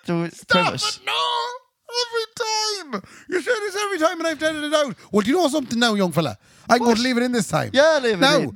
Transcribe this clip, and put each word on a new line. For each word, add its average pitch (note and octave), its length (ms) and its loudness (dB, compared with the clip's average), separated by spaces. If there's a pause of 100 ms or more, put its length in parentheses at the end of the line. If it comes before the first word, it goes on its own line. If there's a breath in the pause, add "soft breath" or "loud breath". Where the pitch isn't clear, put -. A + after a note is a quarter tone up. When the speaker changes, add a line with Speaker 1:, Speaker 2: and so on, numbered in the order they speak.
Speaker 1:
the E3+ 260 -2
Speaker 2:
Stop - 360 0
Speaker 1:
premise? - 300 -4
Speaker 2:
it, - 80 -20
no! G#4 80 -4 (760)
Every A4 1000 -4 (100)
time! - 0 - (280 loud breath)
You F4 120 -2
say F4 100 -2
this G#4 240 -4
every G4 220 -2
time E4 220 0
and E4 80 -2
I - 20 0
have D#4 100 -4
to D#4 60 -2
edit D#4 200 -4
it D4 80 -2
out. D4 220 0 (160 loud breath)
Well, G#3 120 2
do A3 80 0
you F4 60 2
know E4+ 100 4
something B3 320 -4
now, A#3 160 2
young F#3 160 2
fella? C#3 260 -2 (320 loud breath)
I'm A#3+ 100 6
Speaker 1:
What? A#3+ 60 0
Speaker 2:
going A3+ 120 4
to A#3 40 -2
leave B3 160 0
it A#3+ 60 4
in B3+ 80 0
this A#3 160 0
time. C3 260 -2
Speaker 1:
Yeah, D4+ 300 6
leave A3+ 120 2
it F3 40 -2
Speaker 2:
now, C4 180 4
Speaker 1:
in. D3+ 60 2 (120)